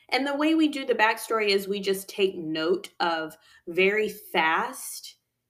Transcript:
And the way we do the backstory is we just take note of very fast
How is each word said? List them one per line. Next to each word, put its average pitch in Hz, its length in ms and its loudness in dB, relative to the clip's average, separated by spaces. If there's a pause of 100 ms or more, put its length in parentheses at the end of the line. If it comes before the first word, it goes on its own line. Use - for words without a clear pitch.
(100)
And 269 160 0
the 277 100 -2
way 302 180 2
we 320 140 4
do 277 160 -6
the 247 100 0
backstory 220 540 2
is 196 180 2
we 202 140 -4
just 190 280 -2
take 190 280 0
note 160 540 -2 (100)
of 160 360 -2 (320)
very 196 400 2
fast 185 1080 -2 (340)